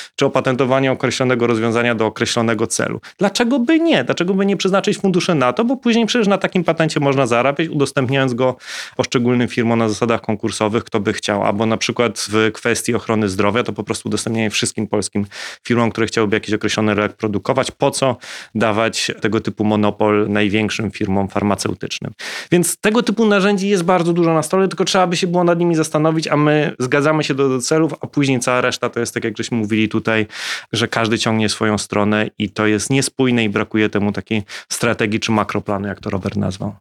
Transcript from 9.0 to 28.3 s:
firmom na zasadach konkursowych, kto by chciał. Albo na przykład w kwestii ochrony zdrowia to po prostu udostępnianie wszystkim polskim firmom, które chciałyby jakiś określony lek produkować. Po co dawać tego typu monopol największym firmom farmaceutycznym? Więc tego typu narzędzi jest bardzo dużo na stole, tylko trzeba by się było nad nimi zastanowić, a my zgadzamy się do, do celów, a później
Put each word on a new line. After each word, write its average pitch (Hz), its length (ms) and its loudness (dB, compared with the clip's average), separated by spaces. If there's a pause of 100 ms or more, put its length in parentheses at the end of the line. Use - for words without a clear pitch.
firmom 117 320 0
na 113 100 2
zasadach 113 320 0
konkursowych, 110 640 -2
kto - 160 -2
by 101 140 0
chciał. 101 300 -2
Albo 104 220 0
na 110 120 0
przykład 117 540 -2
w 110 200 2
kwestii 117 440 -2
ochrony 107 340 0
zdrowia 101 340 0
to - 100 -6
po 110 100 -6
prostu - 260 -6
udostępnianie 110 400 -2
wszystkim - 380 -4
polskim 101 380 -2 (420)
firmom, 117 240 2
które 113 160 -2
chciałyby 107 280 0
jakiś 101 180 -2
określony 107 420 0
lek 104 180 0
produkować. 113 580 -2
Po 143 200 0
co 131 260 0 (380)
dawać 110 560 0 (100)
tego 110 200 0
typu 107 220 -4
monopol 104 640 2
największym 104 640 0
firmom 98 360 -2
farmaceutycznym? - 840 -4 (400)
Więc 175 260 2
tego 220 260 2
typu 226 220 0
narzędzi 202 440 2
jest 190 140 2
bardzo 175 300 2
dużo 165 200 2
na 156 100 2
stole, 190 240 2
tylko 180 180 -2
trzeba 185 220 2
by 175 100 -2
się 185 100 -2
było 175 160 2
nad 170 160 2
nimi 175 160 2
zastanowić, 156 520 0
a 147 100 0
my 151 420 2
zgadzamy 143 440 2
się 147 100 -2
do, 135 160 2
do 131 120 0
celów, 160 400 2
a 131 60 -10
później 135 320 0